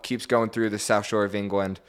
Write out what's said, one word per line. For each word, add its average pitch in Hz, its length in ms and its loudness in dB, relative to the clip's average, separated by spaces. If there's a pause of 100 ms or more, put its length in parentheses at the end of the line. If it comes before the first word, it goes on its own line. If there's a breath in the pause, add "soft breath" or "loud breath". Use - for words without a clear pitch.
keeps 123 220 -4
going 117 240 2
through 113 220 0
the 104 80 -2
South 104 260 2
Shore 107 200 0
of 101 100 -2
England 98 540 -2